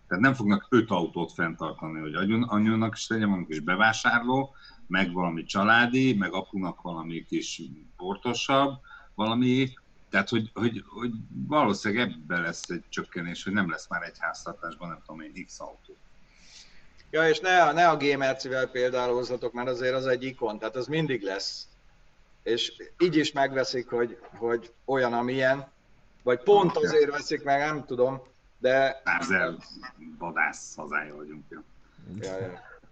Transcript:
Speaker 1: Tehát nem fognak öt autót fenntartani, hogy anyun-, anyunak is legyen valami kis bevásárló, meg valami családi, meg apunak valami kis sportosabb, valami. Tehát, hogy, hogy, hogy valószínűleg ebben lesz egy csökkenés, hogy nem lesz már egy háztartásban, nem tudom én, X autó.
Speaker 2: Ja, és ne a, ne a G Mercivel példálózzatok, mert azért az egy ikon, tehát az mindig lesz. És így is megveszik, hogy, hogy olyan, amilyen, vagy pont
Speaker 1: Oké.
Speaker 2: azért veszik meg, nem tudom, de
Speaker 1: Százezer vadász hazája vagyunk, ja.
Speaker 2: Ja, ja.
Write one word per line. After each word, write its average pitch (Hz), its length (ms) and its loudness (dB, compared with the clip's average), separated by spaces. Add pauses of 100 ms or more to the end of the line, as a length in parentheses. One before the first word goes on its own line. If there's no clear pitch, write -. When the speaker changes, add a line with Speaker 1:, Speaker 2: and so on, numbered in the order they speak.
Speaker 1:
Tehát 90 160 0
nem 135 100 6
fognak 104 360 0
öt 113 200 4
autót 85 420 -2
fenntartani, 80 680 -6
hogy 78 160 -8
anyun-, 110 280 0
anyunak 110 520 2
is - 120 -10
legyen 110 220 0
valami 92 180 0
kis 78 120 -4
bevásárló, 117 920 2 (340)
meg 90 260 0
valami 85 300 -2
családi, 120 720 4
meg 92 200 0
apunak 95 480 -6
valami 82 480 -8
kis - 320 -4 (320)
sportosabb, 131 840 0 (360)
valami. 127 540 2 (400)
Tehát, 101 200 2
hogy, 113 240 0
hogy, 113 340 -2
hogy 117 240 -8 (360)
valószínűleg 113 640 2
ebben 80 300 -4
lesz 82 280 -6
egy 87 200 -8
csökkenés, 87 540 -8
hogy 98 100 -4
nem 98 160 0
lesz - 180 -8
már 85 160 -6
egy 82 160 -14
háztartásban, 85 680 -10
nem 80 180 -12
tudom 78 160 -16
én, 78 240 -16
X - 140 -20
autó. - 360 -18 (1160)
Speaker 2:
Ja, 160 180 4
és 151 100 4
ne 185 240 6
a, 147 80 6
ne 170 180 6
a 151 80 4
G 139 200 2
Mercivel 131 500 0
példálózzatok, 123 840 0
mert 123 140 -4
azért 127 280 0
az 131 120 -2
egy 123 160 2
ikon, 117 360 -4
tehát 110 160 -6
az 123 120 -4
mindig 143 340 0
lesz. 95 460 -6 (760)
És 117 280 -2 (280)
így 165 160 4
is 151 160 2
megveszik, 135 580 0
hogy, 120 280 0 (200)
hogy 117 360 -2 (120)
olyan, 127 280 2
amilyen, 131 540 0 (560)
vagy 123 200 2
pont 196 320 6
Speaker 1:
Oké. 151 100 2
Speaker 2:
azért 147 260 6
veszik 147 320 -4
meg, 139 160 4
nem 147 260 -2
tudom, 131 360 0 (360)
de 131 480 2
Speaker 1:
Százezer 87 480 2 (680)
vadász 78 560 -4
hazája 76 400 -6
vagyunk, 76 340 -16
ja. 78 140 -18 (560)
Speaker 2:
Ja, 95 200 -8
ja. 90 200 -8 (320)